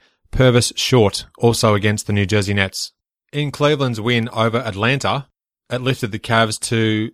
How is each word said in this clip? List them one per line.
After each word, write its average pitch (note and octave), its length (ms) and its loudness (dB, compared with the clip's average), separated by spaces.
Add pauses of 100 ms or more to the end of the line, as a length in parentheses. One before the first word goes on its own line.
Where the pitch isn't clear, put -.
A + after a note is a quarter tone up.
(320)
Purvis B2 440 4
Short, - 500 2 (120)
also A2+ 360 2
against G#2 320 -2
the G#2 60 -4
New G2+ 140 2
Jersey G2+ 280 0
Nets. G2 380 -4 (400)
In D3 180 -4
Cleveland's C3+ 520 0
win A#2 320 0
over A2+ 240 0
Atlanta, A#2 720 -2 (400)
it B2+ 100 -4
lifted B2 320 -4
the G#2+ 80 -6
Cavs A2+ 480 0
to A2 460 0